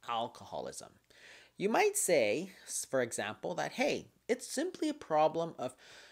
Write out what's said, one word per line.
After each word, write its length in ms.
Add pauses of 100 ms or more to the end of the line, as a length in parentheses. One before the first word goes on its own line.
alcoholism. 840 (680)
You 100
might 300
say, 540 (160)
s-, 180
for 160
example, 540
that, 180
hey, 360 (180)
it's 180
simply 440
a 40
problem 640
of 160 (380)